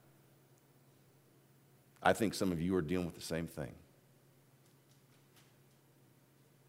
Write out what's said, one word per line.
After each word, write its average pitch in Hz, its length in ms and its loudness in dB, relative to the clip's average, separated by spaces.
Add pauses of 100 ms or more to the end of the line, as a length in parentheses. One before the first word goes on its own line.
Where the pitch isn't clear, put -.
(2000)
I 92 120 6
think 101 200 2
some 95 180 0
of 85 80 0
you 87 160 2
are 90 60 4
dealing 87 240 0
with 80 80 -6
the - 80 -16
same 82 240 -4
thing. 69 280 -8 (3000)